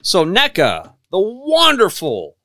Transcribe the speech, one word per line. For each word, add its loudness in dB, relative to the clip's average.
so 2
neca, 0
the -4
wonderful 0